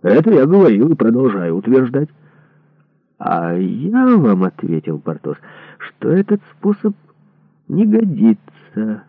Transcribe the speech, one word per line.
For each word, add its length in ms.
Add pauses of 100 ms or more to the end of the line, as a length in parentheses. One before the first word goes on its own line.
Это 300
я 140
говорил 480
и 20
продолжаю 600
утверждать». 500 (1160)
«А 300
я 640
вам», — 280
ответил 520
Портос, 400 (400)
«что 320
этот 320 (120)
способ 420 (720)
не 180
годится 1200